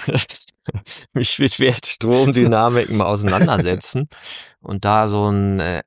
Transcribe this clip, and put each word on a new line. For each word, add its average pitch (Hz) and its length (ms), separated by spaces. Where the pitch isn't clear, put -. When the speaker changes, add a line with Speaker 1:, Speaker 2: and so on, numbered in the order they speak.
Speaker 1:
<laughs> - 1080
mich - 260
mit 139 220
Wert-Stromdynamiken 120 1400
mal 107 100
auseinandersetzen“ 104 1000
Speaker 2:
<laughs> - 260
Speaker 1:
und 98 260
da 107 240
so 104 160
einen, 101 340
äh, 87 260